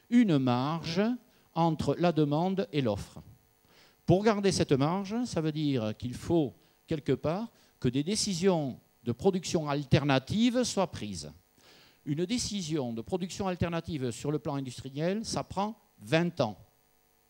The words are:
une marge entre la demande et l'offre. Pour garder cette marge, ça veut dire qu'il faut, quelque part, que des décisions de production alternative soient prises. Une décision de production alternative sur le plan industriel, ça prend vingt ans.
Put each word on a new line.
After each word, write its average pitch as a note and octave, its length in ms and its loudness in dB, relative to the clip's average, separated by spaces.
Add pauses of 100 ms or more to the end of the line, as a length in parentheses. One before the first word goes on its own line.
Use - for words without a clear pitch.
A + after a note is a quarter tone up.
une A3+ 300 6
marge D3 640 0 (500)
entre E3 460 2
la F3 140 2
demande D#3+ 600 0
et D3+ 80 -2
l'offre. G#2+ 400 -2 (840)
Pour F3+ 160 6
garder G3+ 300 4
cette D#3+ 200 2
marge, F#3 520 0
ça G3 160 -4
veut D#3 120 0
dire C3+ 460 0
qu'il B2 160 -8
faut, D#3+ 400 0 (320)
quelque D3 260 -2
part, E3+ 380 -4 (300)
que B2+ 80 2
des B2+ 140 0
décisions E3+ 800 0 (240)
de A#2+ 80 -2
production F3 560 0
alternative D3 960 2
soient F#3 260 0
prises. E2+ 400 -10 (760)
Une D#3 200 -2
décision E3 680 -4
de A2+ 100 -6
production F#3 440 -4
alternative E3+ 640 -2
sur C#3+ 220 -6
le D3+ 80 0
plan D3+ 160 -4
industriel, C#3 680 -6
ça C#3+ 200 -4
prend G#3 340 -6 (220)
vingt D#3+ 400 0
ans. A2 180 -4 (720)